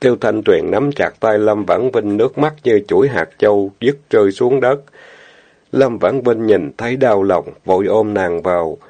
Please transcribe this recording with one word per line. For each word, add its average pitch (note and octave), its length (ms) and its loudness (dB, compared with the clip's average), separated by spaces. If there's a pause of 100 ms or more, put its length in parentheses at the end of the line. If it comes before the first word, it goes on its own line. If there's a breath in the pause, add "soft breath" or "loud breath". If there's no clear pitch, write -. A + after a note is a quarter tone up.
Tiêu B2 200 2
Thanh A2 220 -2
Tuyền F2+ 280 2
nắm C3 220 0
chặt F2+ 180 -2 (100)
tay G#2+ 180 0
Lâm G#2+ 260 0
Vãn F#2 260 0
Vinh, G#2 260 -2
nước G#2+ 220 -2
mắt D3+ 160 -2 (100)
như A2 240 2
chuỗi G2+ 200 2
hạt E2+ 200 -2 (100)
châu G2+ 320 2 (100)
dứt C#3 160 0 (140)
rơi G2+ 220 2
xuống B2 280 0
đất. C3+ 200 0 (920 loud breath)
Lâm B2 260 0
Vãn G#2 220 0
Vinh A2+ 260 0
nhìn F2+ 320 2
thấy A#2 180 -6
đau A#2 260 2
lòng, F2+ 220 0 (200)
vội F#2 220 0
ôm G#2 280 0
nàng F2 280 -2
vào, E2+ 360 -2 (120)